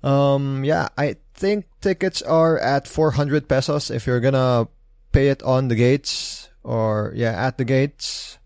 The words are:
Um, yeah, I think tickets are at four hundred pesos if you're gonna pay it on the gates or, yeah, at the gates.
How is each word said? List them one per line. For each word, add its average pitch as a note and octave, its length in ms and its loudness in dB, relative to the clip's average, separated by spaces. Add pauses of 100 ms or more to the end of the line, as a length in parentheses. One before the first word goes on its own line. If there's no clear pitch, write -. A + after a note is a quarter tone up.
Um, C#3 600 2
yeah, D#3 240 0 (100)
I C#3+ 200 -2 (160)
think G3+ 320 -2 (160)
tickets F#3+ 400 -2
are D#3+ 360 2
at C#3 300 0
four D#3 240 0
hundred C#3+ 380 0
pesos C#3 420 0
if A#2 160 -4
you're B2 140 0
gonna B2+ 480 2 (420)
pay C#3 160 4
it C#3 160 0
on C3 240 0
the A#2 80 0
gates - 720 0 (160)
or, A2 520 -2
yeah, A#2 160 -2 (140)
at B2+ 120 -4
the C3 80 -2
gates. - 800 -2